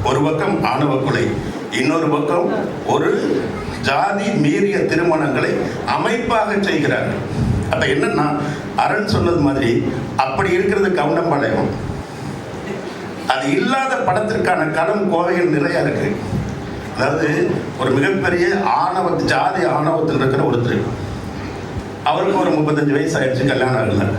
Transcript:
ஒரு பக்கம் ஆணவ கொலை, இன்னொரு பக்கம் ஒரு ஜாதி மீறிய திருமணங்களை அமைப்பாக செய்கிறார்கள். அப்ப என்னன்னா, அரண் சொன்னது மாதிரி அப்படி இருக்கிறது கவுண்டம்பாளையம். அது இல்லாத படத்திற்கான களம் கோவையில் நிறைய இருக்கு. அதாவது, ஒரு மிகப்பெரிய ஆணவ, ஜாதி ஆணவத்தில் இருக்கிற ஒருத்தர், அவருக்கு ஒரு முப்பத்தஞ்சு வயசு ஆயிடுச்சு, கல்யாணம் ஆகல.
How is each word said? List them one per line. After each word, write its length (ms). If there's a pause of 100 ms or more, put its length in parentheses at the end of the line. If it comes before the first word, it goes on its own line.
ஒரு 180
பக்கம் 420
ஆணவ 320
கொலை, 280 (480)
இன்னொரு 360
பக்கம் 420 (380)
ஒரு 540 (400)
ஜாதி 460
மீறிய 500
திருமணங்களை 720 (360)
அமைப்பாக 760
செய்கிறார்கள். 800 (300)
அப்ப 160
என்னன்னா, 500 (400)
அரண் 320
சொன்னது 300
மாதிரி 540 (260)
அப்படி 340
இருக்கிறது 500
கவுண்டம்பாளையம். 880 (1400)
அது 240
இல்லாத 440
படத்திற்கான 760
களம் 420
கோவையில் 360
நிறைய 320
இருக்கு. 340 (840)
அதாவது, 520 (300)
ஒரு 100
மிகப்பெரிய 580 (160)
ஆணவ, 580
ஜாதி 440
ஆணவத்தில் 500
இருக்கிற 280
ஒருத்தர், 380 (1200)
அவருக்கு 360
ஒரு 100
முப்பத்தஞ்சு 420
வயசு 280
ஆயிடுச்சு, 280
கல்யாணம் 420
ஆகல. 140 (160)